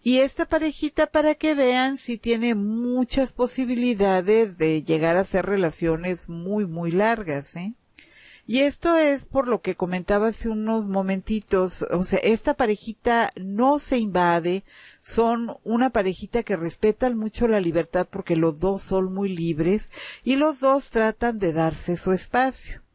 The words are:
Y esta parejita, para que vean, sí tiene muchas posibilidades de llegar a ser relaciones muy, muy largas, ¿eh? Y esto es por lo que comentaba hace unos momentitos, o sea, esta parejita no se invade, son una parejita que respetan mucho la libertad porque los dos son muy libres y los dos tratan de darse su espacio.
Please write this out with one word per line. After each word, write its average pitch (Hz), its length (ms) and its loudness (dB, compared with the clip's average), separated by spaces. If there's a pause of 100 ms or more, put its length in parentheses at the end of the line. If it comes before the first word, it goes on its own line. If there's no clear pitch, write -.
Y 254 180 4
esta 277 260 2
parejita, 302 640 0
para 302 280 2
que 311 180 0
vean, 262 440 2
sí 240 200 -6
tiene 233 380 0
muchas 247 760 -2
posibilidades 220 1200 2
de 160 260 2
llegar 165 340 2
a 190 80 2
ser 185 220 -2
relaciones 170 800 -2
muy, 185 360 -4
muy 170 260 -4
largas, 190 680 -2
¿eh? 190 160 -8 (720)
Y 247 140 2
esto 320 360 2
es 285 260 2
por - 240 -2
lo 220 140 0
que 185 140 -4
comentaba 180 520 0
hace 226 220 -4
unos 220 360 -2
momentitos, 190 1000 -2
o 180 200 -2
sea, - 160 0
esta 226 360 0
parejita 226 840 0
no 233 400 2
se 262 200 0
invade, 175 640 0 (360)
son 233 600 -2
una 240 280 0
parejita 208 520 -2
que 196 140 -2
respetan 214 600 0
mucho 220 300 -2
la 214 140 2
libertad 170 500 0
porque 180 240 -4
los 160 240 2
dos 190 220 0
son 190 320 -2
muy 196 160 -2
libres 170 600 -2 (340)
y 254 120 0
los 294 240 2
dos 269 300 2
tratan 220 500 0
de 170 140 0
darse 165 420 -2
su 185 160 -2
espacio. - 720 -2 (140)